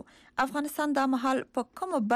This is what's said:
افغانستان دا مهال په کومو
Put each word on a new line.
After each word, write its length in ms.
افغانستان 460
دا 120
مهال 400
په 20
کومو 180